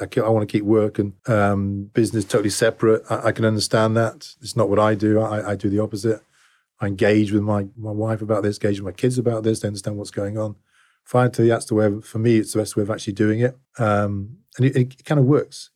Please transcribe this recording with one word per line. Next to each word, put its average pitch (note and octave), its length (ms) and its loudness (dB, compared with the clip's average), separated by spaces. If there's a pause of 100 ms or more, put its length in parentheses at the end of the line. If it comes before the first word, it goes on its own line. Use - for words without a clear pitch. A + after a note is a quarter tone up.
I G2 60 -8
ke-, - 120 -8
I A2 120 0
wanna G#2+ 160 2
keep G#2 180 -2
work G#2+ 340 2
and, G2+ 140 -2 (140)
um, G2+ 640 0
business A2 320 0
totally G#2+ 240 0
separate." A2 600 2
I, A2 180 -2
I G#2+ 40 0
can A2+ 120 -2
understand A2 540 0
that. - 420 -4
It's G#2 160 -10
not G#2 140 2
what G2+ 80 2
I G#2+ 160 4
do. G#2+ 260 2
I, G#2+ 300 -4
I G2+ 40 -2
do G2+ 140 -2
the G2+ 120 0
opposite. G#2+ 420 -4 (580)
I G#2+ 60 -4
engage G#2 440 2
with G#2 120 2
my, G#2 240 -2 (100)
my A2 140 -10
wife G#2+ 320 -4
about G#2+ 200 -2
this, G#2 140 -2
engage G2+ 240 -2
with G2+ 60 -10
my F2+ 100 -10
kids B2+ 220 0
about A#2 240 0
this. A2 180 0
They G#2+ 80 -4
understand G#2 300 -8
what's G2+ 120 -10
going G#2 280 -6
on. G#2+ 180 -6 (480)
Finally, B2 440 4
that's A2+ 180 0
the - 80 -2
way G#2+ 120 4
of, G#2+ 200 -2
for - 120 -8
me, A2+ 200 4
it's G2+ 160 -2
the A2+ 40 -2
best G#2+ 160 -2
way A2 80 0
of G2+ 80 -4
actually G#2+ 220 -6
doing G#2+ 280 2
it. B2 140 0 (240)
Um, G#2 600 -2 (180)
and B2 100 2
it, C#3 100 2
it C3 280 -2
kind D3 160 2
of B2+ 60 4
works, - 500 0